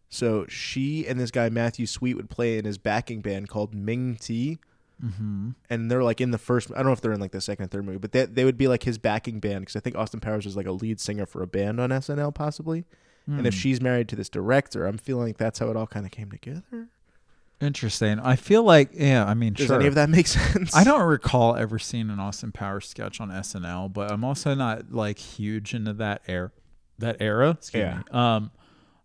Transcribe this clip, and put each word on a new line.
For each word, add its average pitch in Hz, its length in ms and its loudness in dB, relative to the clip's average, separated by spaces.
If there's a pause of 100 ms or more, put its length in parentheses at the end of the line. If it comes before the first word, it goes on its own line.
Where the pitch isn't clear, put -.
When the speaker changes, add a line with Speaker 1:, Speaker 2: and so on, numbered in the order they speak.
(100)
Speaker 1:
So 110 380 0
she 143 600 -4
and 127 100 -4
this 117 140 -4
guy, 117 160 0
Matthew 117 380 -2
Sweet, 127 280 -4
would - 160 -8
play 117 280 -2
in 107 60 -6
his 101 140 -6
backing 107 420 -2
band 101 280 -6
called 107 260 -6
Ming 117 460 -4
T. 127 380 -4 (460)
Speaker 2:
Mm-hmm. 104 460 -6 (200)
Speaker 1:
And 113 200 -2
they're, 127 140 2
like, 117 160 2
in 127 100 2
the 113 80 0
first, - 320 0
I - 60 -10
don't 135 100 0
know 107 60 4
if - 80 0
they're 113 120 -2
in, 101 80 -4
like, 95 120 -6
the 95 80 -8
second 101 240 -6
and 92 80 -8
third 101 120 -6
movie, 98 140 -8
but 101 140 -8
they, 131 140 4
they 127 180 0
would 131 140 4
be, 131 100 4
like, 120 160 2
his 117 120 -2
backing 110 440 -2
band, 98 260 -4
'cause - 100 -16
I 107 40 -2
think 123 160 -6
Austin 110 240 -6
Powers 107 240 -4
was, 98 120 -8
like, 95 100 -6
a 92 60 -4
lead 107 280 -4
singer 104 260 -4
for - 160 -8
a 90 60 -6
band 104 320 -2
on 127 100 0
S 135 180 -2
N 147 120 -4
L, 147 100 -2
possibly. 156 540 -6 (420)
And 143 200 -2
if 98 80 2
Speaker 2:
Hmm. 92 40 -4
Speaker 1:
she's 127 220 0
married 123 300 0
to 110 60 -6
this 101 120 -6
director, 107 580 0
I'm 104 120 -4
feeling 120 300 -4
like 107 100 -8
that's 110 200 -2
how 113 120 -2
it 110 80 -2
all 110 80 -4
kinda 101 240 -8
came 104 200 -12
together. 180 580 -12 (680)
Speaker 2:
Interesting. 110 600 0
I 127 180 4
feel 220 280 4
like, 156 280 10
yeah, 135 320 6
I 101 80 2
mean, 113 220 2
Speaker 1:
Does 143 140 2
Speaker 2:
sure. - 80 6
Speaker 1:
any 139 100 6
of 139 80 4
that 147 160 6
make 160 160 8
<laughs> - 0 -
sense? - 500 2
Speaker 2:
I 180 80 10
don't 254 220 6
recall 123 500 4
ever 113 220 -2
seeing 110 320 -4
an 101 100 -4
Austin 101 320 -8
Powers 101 340 -6
sketch 104 360 -12
on 101 80 -8
S 95 240 -10
N 90 100 -8
L, 90 240 -6
but 101 240 -6
I'm 107 120 -2
also 139 300 -2
not, 117 380 -4
like, 104 260 -2
huge 107 540 -6
into 107 220 -4
that 104 340 -4
er-, 90 240 -4 (460)
that 113 220 -4
era. 110 320 2
Excuse - 280 -4
Speaker 1:
Yeah. 87 180 -2
Speaker 2:
me. - 120 -10
Um, 113 400 2 (540)